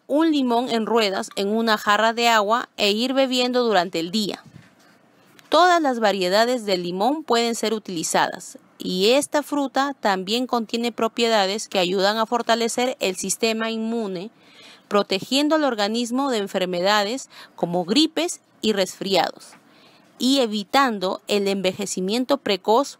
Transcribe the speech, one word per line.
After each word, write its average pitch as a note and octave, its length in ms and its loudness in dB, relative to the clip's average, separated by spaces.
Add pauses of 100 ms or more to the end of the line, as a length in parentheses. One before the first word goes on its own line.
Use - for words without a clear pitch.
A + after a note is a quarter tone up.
un D#4 240 2
limón B3 380 0
en A3 180 -2
ruedas G#3 480 0
en G3 140 -2
una A3+ 280 0
jarra G#3+ 360 2
de A#3 140 0
agua A3+ 500 2
e G3+ 140 2
ir A#3+ 220 0
bebiendo B3 500 2
durante F#3+ 360 2
el E3 100 -4
día. G#3 340 -4 (1040)
Todas E4+ 300 6
las C4 200 0
variedades G#3 680 2
de F#3+ 120 0
limón G3+ 460 -2
pueden A#3 300 0
ser A3 220 -2
utilizadas F3 840 -4 (260)
y F#3 280 2
esta C#4+ 320 0
fruta C#4 560 -4
también G#3 460 -2
contiene A#3 460 -4
propiedades A3 760 0
que G3 100 0
ayudan F#3+ 380 2
a A3 80 0
fortalecer A#3 760 -2
el F#3 160 -2
sistema A3 560 -4
inmune, A3 580 -6 (600)
protegiendo B3+ 680 0
al D#4 80 2
organismo A#3+ 680 -2
de A#3 100 0
enfermedades G3 920 -2 (260)
como F3 300 -2
gripes D4+ 560 0 (200)
y G#3+ 120 0
resfriados, F#3 800 -2 (680)
y C4 200 2
evitando G#3+ 880 0
el G3+ 200 0
envejecimiento G3 880 -2
precoz G#3+ 640 0